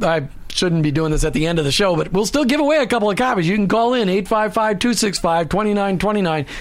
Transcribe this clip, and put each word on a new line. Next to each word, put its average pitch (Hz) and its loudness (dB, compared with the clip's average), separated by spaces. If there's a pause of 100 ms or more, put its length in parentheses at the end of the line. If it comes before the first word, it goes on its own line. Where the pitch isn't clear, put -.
I 160 0 (200)
shouldn't 170 0
be 151 2
doing 156 0
this 151 2
at 156 0
the 156 0
end 170 0
of 151 2
the 139 0
show, 190 2
but 156 -2
we'll 196 0
still 285 0
give 285 2
away 302 2
a 262 0
couple 208 0
of 185 -2
copies. 233 0
You 202 0
can 202 0
call 233 2
in, 226 0
eight 185 0
five 214 0
five, 220 0
two 240 0
six 202 -2
five, 165 0
twenty 208 0
nine 196 0
twenty 208 0
nine. 165 -2 (140)